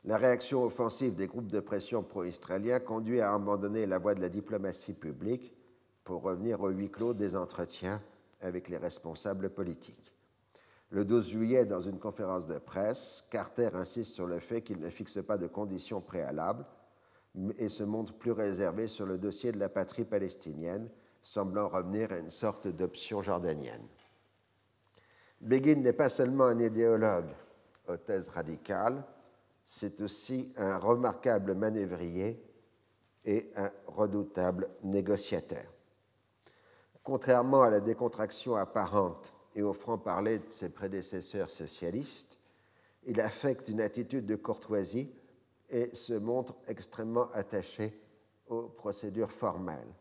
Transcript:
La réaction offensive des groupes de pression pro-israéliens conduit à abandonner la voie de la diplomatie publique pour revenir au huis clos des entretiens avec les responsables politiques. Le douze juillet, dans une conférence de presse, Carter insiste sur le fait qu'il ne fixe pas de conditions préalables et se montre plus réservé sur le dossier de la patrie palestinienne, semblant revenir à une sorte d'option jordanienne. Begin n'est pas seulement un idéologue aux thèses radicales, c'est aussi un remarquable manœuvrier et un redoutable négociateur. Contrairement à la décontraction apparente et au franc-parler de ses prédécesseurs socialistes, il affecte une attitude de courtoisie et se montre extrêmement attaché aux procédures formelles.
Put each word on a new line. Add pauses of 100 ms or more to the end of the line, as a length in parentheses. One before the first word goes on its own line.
La
réaction
offensive
des
groupes
de
pression
pro-israéliens
conduit
à
abandonner
la
voie
de
la
diplomatie
publique (480)
pour
revenir
au
huis
clos
des
entretiens (400)
avec
les
responsables
politiques. (760)
Le
douze
juillet,
dans
une
conférence
de
presse,
Carter
insiste
sur
le
fait
qu'il
ne
fixe
pas
de
conditions
préalables (920)
et
se
montre
plus
réservé
sur
le
dossier
de
la
patrie
palestinienne, (320)
semblant
revenir
à
une
sorte
d'option
jordanienne. (1500)
Begin
n'est
pas
seulement
un
idéologue (560)
aux
thèses
radicales, (640)
c'est
aussi
un
remarquable
manœuvrier (800)
et
un (160)
redoutable (140)
négociateur. (1400)
Contrairement
à
la
décontraction
apparente (220)
et
au
franc-parler
de
ses
prédécesseurs
socialistes, (680)
il
affecte
une
attitude
de
courtoisie (600)
et
se
montre (120)
extrêmement
attaché (500)
aux
procédures
formelles.